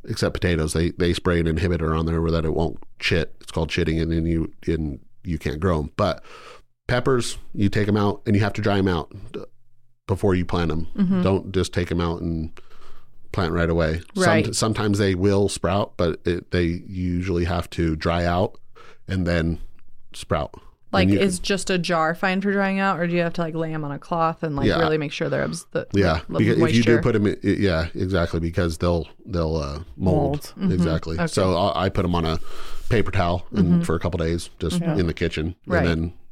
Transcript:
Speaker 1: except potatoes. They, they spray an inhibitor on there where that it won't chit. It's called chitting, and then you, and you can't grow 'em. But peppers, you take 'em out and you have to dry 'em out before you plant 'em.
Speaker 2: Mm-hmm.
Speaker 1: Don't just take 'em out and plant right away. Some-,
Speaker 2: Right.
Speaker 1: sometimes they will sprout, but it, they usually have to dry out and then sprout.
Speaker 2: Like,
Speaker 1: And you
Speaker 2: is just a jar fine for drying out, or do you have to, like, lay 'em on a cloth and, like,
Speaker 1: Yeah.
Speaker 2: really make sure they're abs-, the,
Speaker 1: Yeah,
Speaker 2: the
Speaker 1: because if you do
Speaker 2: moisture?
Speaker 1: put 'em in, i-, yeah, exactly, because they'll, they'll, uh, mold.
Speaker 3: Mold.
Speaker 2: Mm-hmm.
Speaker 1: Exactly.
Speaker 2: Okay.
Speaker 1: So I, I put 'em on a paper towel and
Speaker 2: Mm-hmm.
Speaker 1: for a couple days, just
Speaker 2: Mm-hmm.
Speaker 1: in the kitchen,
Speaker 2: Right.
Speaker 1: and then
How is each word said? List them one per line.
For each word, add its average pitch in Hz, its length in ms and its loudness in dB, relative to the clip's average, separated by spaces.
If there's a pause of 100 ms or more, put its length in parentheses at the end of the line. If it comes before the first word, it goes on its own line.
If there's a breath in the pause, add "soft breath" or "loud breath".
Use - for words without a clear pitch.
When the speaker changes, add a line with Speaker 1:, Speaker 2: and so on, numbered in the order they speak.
Speaker 1:
except 98 300 -2
potatoes. 80 380 0
They, 82 200 2
they 87 200 2
spray 87 280 2
an 82 60 2
inhibitor 80 520 0
on 82 80 0
there 82 160 0
where 82 80 2
that 82 140 2
it 80 100 0
won't 82 240 0 (220)
chit. 80 400 0
It's - 100 -18
called 80 200 -2
chitting, 80 300 0
and 82 120 0
then 82 140 0
you, 82 260 0 (140)
and 78 340 -2 (240)
you 85 140 -4
can't 71 220 -4
grow 87 200 0
'em. 73 160 -6
But 92 260 0 (640 loud breath)
peppers, 123 520 0 (160)
you 101 140 2
take 104 200 2
'em 104 80 4
out 101 280 2
and 104 120 2
you 101 60 4
have 101 120 0
to 107 80 -4
dry 101 160 2
'em 98 100 4
out 85 240 -2 (960)
before 98 280 2
you 90 100 2
plant 85 260 0
'em. 80 160 0 (100)
Speaker 2:
Mm-hmm. 185 260 2
Speaker 1:
Don't 98 300 0
just 92 220 0
take 90 160 -2
'em 87 100 0
out 85 220 -2
and 82 280 -2 (840 loud breath)
plant 87 200 0
right 85 160 2
away. 82 320 2 (140)
Some-, 185 100 2
Speaker 2:
Right. 160 300 2
Speaker 1:
sometimes 107 440 0
they 98 160 4
will 98 340 4
sprout, 95 480 -2
but 85 280 0
it, 87 280 -2
they 87 340 0
usually 90 580 0
have 85 260 -2
to 80 260 0
dry 85 280 0
out 87 340 0 (500 loud breath)
and 92 180 0
then 85 320 0 (560)
sprout. - 400 -4 (360)
Speaker 2:
Like, 196 140 2
Speaker 1:
And 190 80 4
you 202 80 2
Speaker 2:
is 185 180 0
just 196 300 -2
a 190 80 2
jar 170 380 0
fine 185 260 0
for 196 100 0
drying 196 280 0
out, 196 200 0
or 175 80 0
do 175 80 0
you 175 60 2
have 170 140 0
to, 175 80 -2
like, 160 120 -4
lay 160 200 -2
'em 156 100 -4
on 143 80 -6
a 147 60 -8
cloth 165 440 -2
and, 156 140 -2
like, 139 100 2
Speaker 1:
Yeah. 101 120 4
Speaker 2:
really 160 180 2
make 147 160 -4
sure 151 160 -4
they're 139 160 0
abs-, 160 280 -6
the, - 200 -4
Speaker 1:
Yeah, 87 280 4 (100)
Speaker 2:
the 90 80 -2
Speaker 1:
because 110 180 4
if 117 180 4
you 117 80 6
do 120 100 6
Speaker 2:
moisture? 113 100 6
Speaker 1:
put 120 120 2
'em 104 120 4
in, 95 180 2
i-, 101 40 2
yeah, 85 460 2
exactly, 90 460 0
because 85 380 0
they'll, 87 280 2 (200)
they'll, 80 300 -2
uh, 71 240 -4 (180)
mold. - 0 -
Speaker 3:
Mold. 139 420 2 (180)
Speaker 2:
Mm-hmm. 185 140 2
Speaker 1:
Exactly. 165 460 0
Speaker 2:
Okay. 170 80 0
Speaker 1:
So 95 280 2
I, 90 300 2
I 98 60 2
put 95 160 0
'em 87 80 2
on 82 100 2
a 80 160 0 (480 loud breath)
paper 98 220 2
towel 87 440 0
and 202 120 4
Speaker 2:
Mm-hmm. 87 160 4
Speaker 1:
for 85 140 0
a 85 40 -2
couple 87 160 -2
days, 82 320 -2 (100)
just 85 220 -2
Speaker 2:
Mm-hmm. 170 200 0
Speaker 1:
in 87 60 2
the 80 80 0
kitchen, 85 420 -2 (100)
Speaker 2:
Right. 170 140 2
Speaker 1:
and 87 60 2
then 85 260 0 (200)